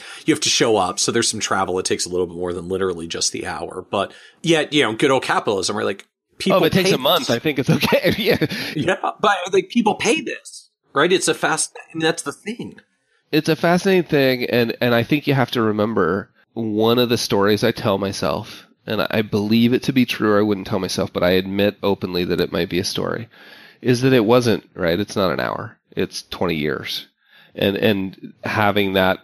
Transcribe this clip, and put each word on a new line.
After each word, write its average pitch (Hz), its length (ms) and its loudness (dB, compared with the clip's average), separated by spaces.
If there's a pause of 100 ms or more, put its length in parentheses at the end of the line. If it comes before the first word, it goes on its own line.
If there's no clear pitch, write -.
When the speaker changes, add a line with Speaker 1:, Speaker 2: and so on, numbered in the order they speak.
(280)
Speaker 1:
you 156 60 2
have - 80 -2
to - 80 -2
show 113 280 2
up. 90 220 0
So - 120 -2
there's 113 180 0
some 110 100 -6
travel. 92 400 -2
It 90 60 -6
takes - 200 -2
a 87 40 -8
little 90 180 -2
bit 85 100 -14
more 90 160 -4
than 87 160 -10
literally 92 380 -4
just - 240 -4
the - 160 -8
hour. 85 420 -10
But 98 240 -2 (300)
yet, 156 300 2
you 143 100 4
know, 110 100 0
good 135 160 2
old 131 140 2
capitalism, 110 520 -2
right? 107 100 -2
Like, 104 200 -6 (320)
people 190 240 2
Speaker 2:
Oh, 160 40 4
if 151 80 2
it - 20 0
takes 190 140 2
Speaker 1:
pay 180 60 4
Speaker 2:
a 135 40 -2
month, 143 280 2
Speaker 1:
this. 120 80 2
Speaker 2:
I 117 40 -2
think 139 200 -2
it's 127 100 0
okay. 170 460 2
<laughs> - 20 -4
Yeah. 190 280 0 (300)
Speaker 1:
Yeah, 160 440 -2
but, 202 180 2 (140)
like, 190 180 0
people 214 260 2
pay 277 260 0
this, - 480 -12 (240)
right? 156 180 2
It's 170 160 2
a 160 60 2
fast-, - 440 -2
I - 180 -18
mean, 160 80 -4
that's 165 200 0
the 143 80 -6
thing. 196 480 -12 (520)
Speaker 2:
It's 156 180 2
a 156 60 2
fascinating 180 540 2
thing, 131 360 2
and, 117 360 0
and 120 120 2
I 117 100 2
think 147 240 -2
you 139 60 2
have 131 180 0
to 123 100 -2
remember 107 720 0 (220)
one 113 460 2
of 120 100 2
the 117 80 2
stories 101 460 2
I 117 80 4
tell 101 260 0
myself, 98 680 -4 (200)
and 104 160 -4
I, - 80 0
I 110 120 0
believe 110 520 2
it 120 100 0
to 139 100 -2
be 127 120 4
true 107 280 0
or 101 60 4
I 107 40 4
wouldn't 101 240 -2
tell 101 120 -2
myself, 90 340 -4
but 92 100 -2
I 90 80 4
admit 98 500 0
openly 92 440 -2
that 87 160 0
it - 100 -2
might 87 180 -2
be 87 100 0
a - 40 0
story, - 460 -6 (520)
is 123 200 0
that 131 120 4
it 117 120 4
wasn't, 113 500 2
right? 87 240 0
It's 101 160 -6
not 95 160 2
an 65 80 -2
hour. 62 380 -6 (140)
It's - 320 -4
twenty 85 320 -4
years. - 520 -4 (480)
And, 98 220 0
and 98 560 -2 (100)
having 101 500 0
that 95 300 2